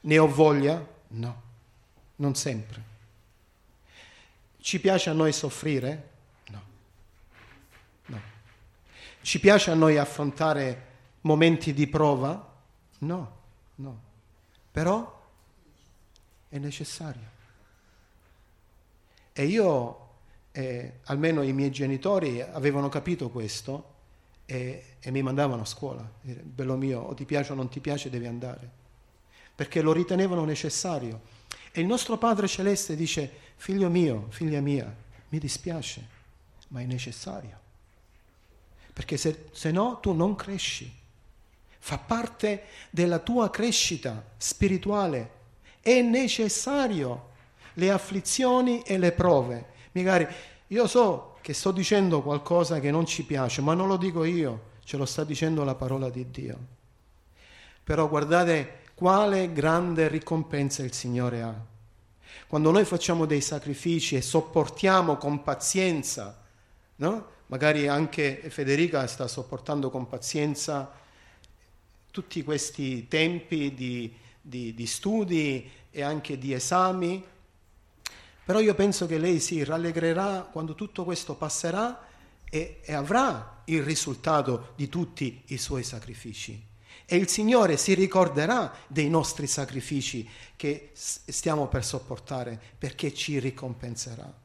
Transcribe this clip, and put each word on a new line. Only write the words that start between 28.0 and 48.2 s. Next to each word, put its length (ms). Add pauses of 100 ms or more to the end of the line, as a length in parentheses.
devi 180
andare." 440 (840)
Perché 280
lo 100
ritenevano 520
necessario. 760 (520)
E 80
il 60
nostro 300
Padre 300
Celeste 480
dice, 360 (260)
"Figlio 340
mio, 400
figlia 300
mia, 340 (340)
mi 100
dispiace, 680 (600)
ma 120
è 40
necessario. 760 (1300)
Perché 240
se, 360
se 200
no 280
tu 120
non 240
cresci. 540 (880)
Fa 200
parte 680 (260)
della 280
tua 320
crescita 760 (120)
spirituale. 920 (500)
È 220
necessario 1300 (440)
le 160
afflizioni 920